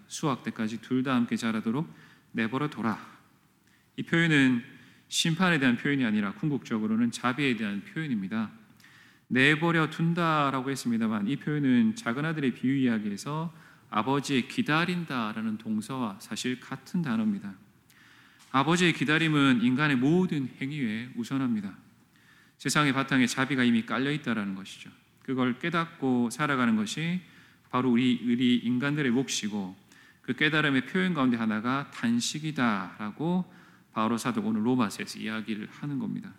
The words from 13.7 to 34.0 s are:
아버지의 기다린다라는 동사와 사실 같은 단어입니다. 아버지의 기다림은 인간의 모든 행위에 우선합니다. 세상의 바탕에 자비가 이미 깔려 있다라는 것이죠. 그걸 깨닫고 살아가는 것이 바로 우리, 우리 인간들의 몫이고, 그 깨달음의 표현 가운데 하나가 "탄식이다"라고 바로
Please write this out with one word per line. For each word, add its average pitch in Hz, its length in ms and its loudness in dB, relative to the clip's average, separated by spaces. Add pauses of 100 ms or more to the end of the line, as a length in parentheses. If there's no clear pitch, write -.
아버지의 131 580 0
기다린다라는 131 1080 -2
동사와 110 640 -4
사실 123 380 -6
같은 - 440 -6
단어입니다. 107 520 -2 (960)
아버지의 165 420 4
기다림은 143 680 4
인간의 131 340 2
모든 156 520 2 (120)
행위에 131 560 -4
우선합니다. 117 600 -2 (840)
세상의 143 340 2
바탕에 131 340 2
자비가 131 380 0
이미 117 200 4
깔려 127 260 -2
있다라는 110 440 -4
것이죠. - 360 -14 (320)
그걸 127 360 -2
깨닫고 139 720 0
살아가는 127 460 2
것이 156 440 -2 (500)
바로 127 200 0
우리, 123 340 4
우리 123 320 4
인간들의 131 540 0
몫이고, 104 640 -2 (460)
그 123 120 -6
깨달음의 151 520 2
표현 185 280 0
가운데 127 220 2
하나가 117 540 -2
"탄식이다"라고 120 1600 -2 (400)
바로 113 260 0